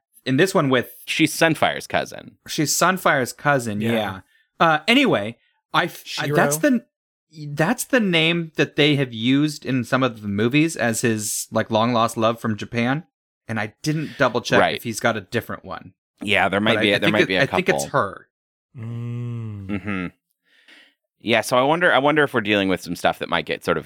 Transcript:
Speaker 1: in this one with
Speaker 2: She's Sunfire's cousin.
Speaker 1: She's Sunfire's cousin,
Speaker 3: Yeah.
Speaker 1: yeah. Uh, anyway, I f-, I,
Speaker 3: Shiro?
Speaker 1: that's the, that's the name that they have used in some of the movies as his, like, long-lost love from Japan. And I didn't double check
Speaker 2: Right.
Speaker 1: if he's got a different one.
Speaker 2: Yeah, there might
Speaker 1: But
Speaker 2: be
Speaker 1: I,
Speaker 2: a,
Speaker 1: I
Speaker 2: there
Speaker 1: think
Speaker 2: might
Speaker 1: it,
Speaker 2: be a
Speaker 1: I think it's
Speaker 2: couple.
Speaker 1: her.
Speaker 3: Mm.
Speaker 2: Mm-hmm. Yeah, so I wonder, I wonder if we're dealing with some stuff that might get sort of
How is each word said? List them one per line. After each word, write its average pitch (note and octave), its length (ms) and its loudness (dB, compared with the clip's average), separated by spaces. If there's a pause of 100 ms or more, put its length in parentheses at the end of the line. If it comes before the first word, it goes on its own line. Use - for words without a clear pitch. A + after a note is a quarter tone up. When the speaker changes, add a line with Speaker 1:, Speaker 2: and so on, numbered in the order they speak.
(260)
Speaker 1:
in C3 100 0
this F#3+ 180 2
one D3+ 140 2
with B2+ 260 0 (120)
Speaker 2:
She's - 280 0
Sunfire's F#2+ 520 0
cousin. - 500 -4 (100)
Speaker 1:
She's - 300 -2
Sunfire's F3 560 0
cousin, A#2+ 480 -2
Speaker 3:
Yeah. A2+ 120 0
Speaker 1:
yeah. G2 280 -4 (400)
Uh, D#3+ 260 4
anyway, D#3+ 520 2 (340)
I D#3+ 120 2
f-, - 180 -10 (160)
I, D3+ 80 -4
Speaker 3:
Shiro? D3 100 0
Speaker 1:
that's G3+ 220 2
the, C4 260 2 (640)
that's D#3 360 -2
the B3+ 160 2
name E3+ 560 2
that - 200 0
they D3 200 4
have C3 180 -2
used C#3 500 0
in C3 180 -2
some C3 200 0
of A2+ 180 -2
the G#2+ 80 -8
movies B2 480 2
as A#2 240 -2
his, A2 500 -2
like, A2 200 -2
long-lost A2+ 480 2
love A2+ 200 0
from A2 200 -4
Japan. A#2+ 460 -4 (440)
And A2 100 -6
I G#2+ 140 -6 (100)
didn't D3+ 360 -4
double A#2+ 240 2
check - 180 2
Speaker 2:
Right. E2 160 2
Speaker 1:
if - 60 -10
he's A2+ 180 -6
got A2+ 160 0
a G2+ 60 -8
different - 420 -6
one. - 300 -14 (260)
Speaker 2:
Yeah, G2 300 2
there G2 100 0
might A2+ 140 2
Speaker 1:
But G#2+ 80 -2
Speaker 2:
be G2+ 80 2
Speaker 1:
I, - 20 4
Speaker 2:
a, G2+ 40 2
Speaker 1:
I - 20 0
Speaker 2:
there G2 80 0
Speaker 1:
think G#2 80 2
Speaker 2:
might G#2+ 80 4
Speaker 1:
it, - 60 0
Speaker 2:
be F#2+ 80 0
a F2 60 2
Speaker 1:
I - 40 0
think F2+ 240 -2
it's C#2+ 140 0
Speaker 2:
couple. C3 140 -4
Speaker 1:
her. G2+ 300 -6 (480)
Speaker 3:
Mm. A#2 920 -10
Speaker 2:
Mm-hmm. G2 380 -6 (1160)
Yeah, A2+ 160 4
so B2 160 0
I B2 60 6
wonder, D#3+ 300 2
I B2 60 6
wonder D3 260 4
if C3 100 -4
we're A#2+ 60 2
dealing G2+ 280 2
with F2+ 140 0
some E2+ 140 -8
stuff - 240 0
that - 80 -8
might E2 180 -2
get - 180 -6
sort E2 140 2
of D2 80 -8